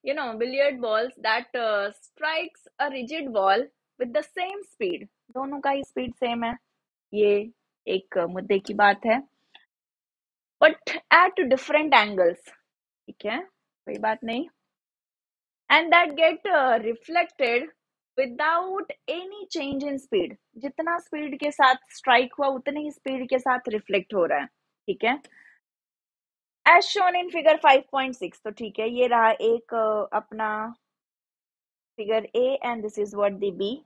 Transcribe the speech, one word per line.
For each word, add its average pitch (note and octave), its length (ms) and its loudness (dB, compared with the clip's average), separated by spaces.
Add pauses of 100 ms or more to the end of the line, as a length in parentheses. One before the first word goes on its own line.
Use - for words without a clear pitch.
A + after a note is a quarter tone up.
you C#4+ 60 -2
know, C#4 140 -6 (120)
billiard C4 400 0
balls A3+ 300 0 (140)
that, A#3 300 0
uh, G#3 360 -2
strikes D#4+ 760 -8 (120)
a C#4+ 100 -2
rigid C4+ 400 -8
wall G3+ 340 2 (380)
with A#3+ 120 -6
the D4+ 100 0
same F#4+ 380 -8
speed। G3+ 460 -6 (240)
दोनों C4+ 280 -8
का C#4 100 -2
ही C#4 140 -2
speed B3+ 320 -8
same A#3 280 -4
है, A#3+ 140 -6 (560)
ये G#3 380 2 (360)
एक F#3 300 -4
मुद्दे F#3 420 -2
की G3+ 140 -8
बात G3+ 320 4
है। A#3+ 180 2 (1400)
But D#4 340 2 (160)
at F4+ 260 8
different D4 540 2
angles, G3 440 4 (680)
ठीक - 180 -18
है, A#3+ 160 -4 (460)
कोई G#3 100 -8
बात A3 260 -4
नहीं। A#3+ 260 -6 (1200)
And E4 220 4
that E4+ 220 4
get, D#4+ 220 2 (140)
uh, C4 320 4
reflected B3+ 840 -2 (500)
without E4 680 -2 (260)
any F#4+ 360 -10 (100)
change C#4 260 -6
in C#4 160 -6
speed। G3+ 360 -4 (220)
जितना D#4+ 420 -6
speed D4+ 400 -10
के D4 120 -4
साथ C4 240 4 (140)
strike B3+ 500 2
हुआ, C#4 80 2
उतने C#4 320 -4
ही D4+ 120 -8
speed C4 380 -8
के C4 100 0
साथ B3+ 280 0
reflect G#3 460 -4
हो F3+ 120 2
रहा D3 140 0
है, C#3 60 -6
ठीक - 580 -10
है। B3+ 180 0 (1500)
As E4+ 160 8
shown F4+ 320 0
in F4+ 140 -4
figure D#4 280 4
five C#4 240 6
point C4 420 -6
six, - 200 -14
तो G#3+ 80 -10
ठीक G#3+ 280 -10
है, A3 100 -4
ये B3 180 0
रहा A3+ 240 4
एक, A#3 420 -2
अ, G#3+ 440 -2
अपना G#3+ 560 -6 (1200)
figure A3 380 -2
A B3+ 300 0
and A#3 200 -6
this G#3 140 -8
is G#3 200 -4
what G3+ 200 0
the G3+ 120 -2 (100)
B। A3+ 240 -4